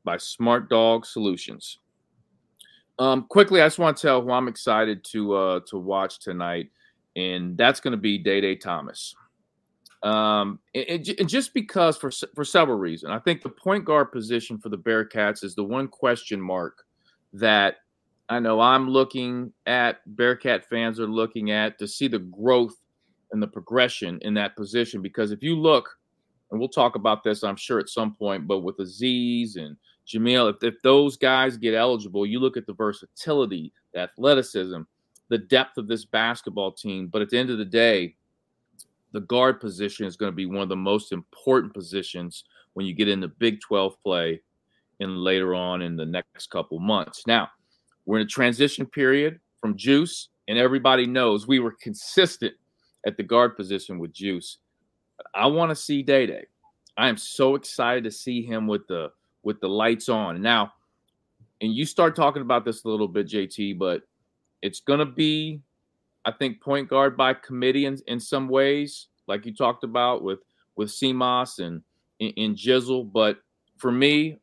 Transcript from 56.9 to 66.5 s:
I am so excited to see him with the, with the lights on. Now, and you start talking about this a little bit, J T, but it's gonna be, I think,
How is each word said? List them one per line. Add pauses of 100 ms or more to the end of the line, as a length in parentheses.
I
am
so
excited
to
see
him
with
the, (320)
with
the
lights
on.
Now, (880)
and
you
start
talking
about
this
a
little
bit,
J
T,
but (580)
it's
gonna
be, (640)
I
think,